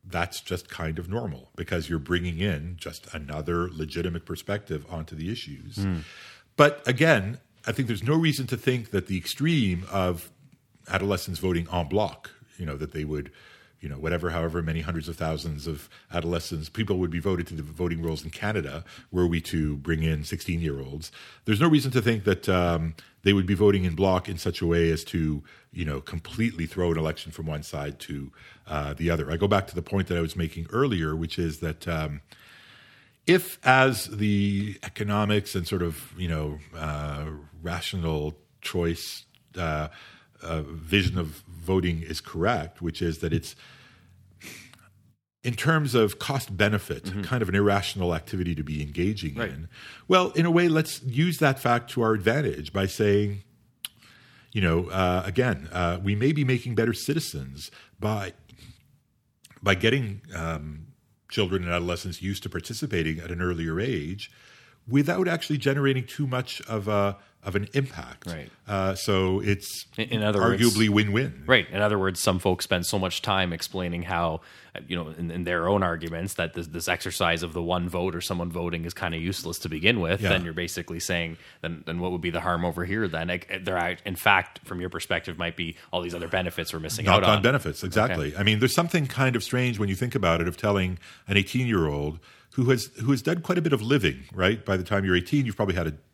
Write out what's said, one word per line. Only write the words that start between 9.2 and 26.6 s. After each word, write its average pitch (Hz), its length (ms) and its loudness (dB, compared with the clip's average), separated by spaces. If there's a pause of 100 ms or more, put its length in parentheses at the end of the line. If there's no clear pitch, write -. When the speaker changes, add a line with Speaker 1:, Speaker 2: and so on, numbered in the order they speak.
Speaker 1:
of 90 400 -2 (560)
adolescents 92 500 -2
voting 85 340 0
en 87 140 0
bloc, 95 440 -2 (280)
you 87 80 -6
know, 73 100 -6
that 76 140 -6
they 78 140 -6
would, 76 260 -6 (500)
you - 80 -10
know, 71 60 -8
whatever, 82 360 -2
however 82 320 -2
many 80 180 -2
hundreds 80 280 -4
of 82 80 -8
thousands 80 520 -4
of 76 200 -10 (240)
adolescents, 82 560 -4
people 101 300 -2
would 90 120 0
be 85 100 -4
voted 87 260 -2
to - 80 -12
the 78 80 -8
voting 82 400 -4
rolls 80 220 -4
in 80 60 -10
Canada 82 540 -4 (280)
were 90 140 4
we 85 140 2
to 76 360 -2
bring 78 260 -2
in 78 220 0
sixteen-year-olds. 73 880 -4 (320)
There's 107 160 2
no 170 80 8
reason 135 240 4
to 127 100 2
think 110 220 2
that, 95 240 2
um, 85 480 2 (260)
they 101 100 6
would 98 140 4
be 98 80 4
voting 98 300 6
in 85 100 0
bloc 92 340 4
in 98 80 -6
such 85 240 -4
a 85 60 0
way 85 240 4
as 78 140 -2
to, 78 400 -2 (280)
you 87 120 -6
know, 71 160 -4
completely 87 680 -4